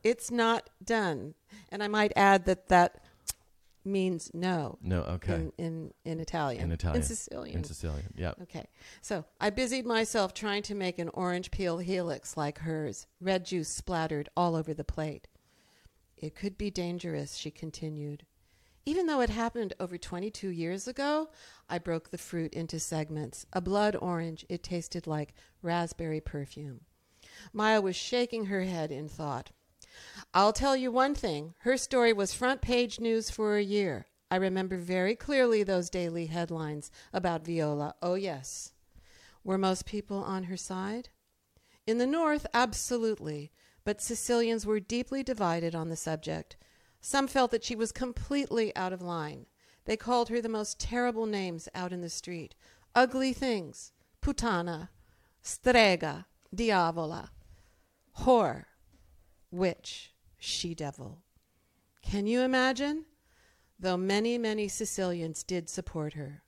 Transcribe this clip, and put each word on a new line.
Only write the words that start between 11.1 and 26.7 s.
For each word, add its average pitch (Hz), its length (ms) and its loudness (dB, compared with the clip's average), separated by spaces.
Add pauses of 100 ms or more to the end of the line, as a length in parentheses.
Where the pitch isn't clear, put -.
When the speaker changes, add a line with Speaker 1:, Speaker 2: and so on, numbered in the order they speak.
Speaker 1:
orange 180 380 -2
peel 175 280 0
helix 175 580 -4
like 147 220 -4
hers. 156 480 -4 (120)
Red 185 260 0
juice 165 240 -2
splattered 160 680 -2
all 170 200 4
over 160 180 -2
the 151 100 -6
plate. - 440 -6 (880)
"It 156 180 -10
could 196 220 -6
be 208 120 -4
dangerous," 175 680 -4
she 151 160 -8
continued. 151 760 -10 (600)
Even 339 200 0
though 294 160 2
it 233 80 4
happened 226 500 -2
over 180 180 -6
twenty-two 190 520 -6
years 175 380 -4
ago, 294 420 0 (400)
I 175 80 -2
broke 165 320 -4
the 175 80 -8
fruit 165 360 -4
into 165 260 -4
segments. 151 720 -4
A 185 80 0
blood 202 340 2
orange, 165 540 -4
it 175 140 -6
tasted 175 440 -6
like 151 260 -2 (280)
raspberry 170 600 -2
perfume. 143 600 -10 (720)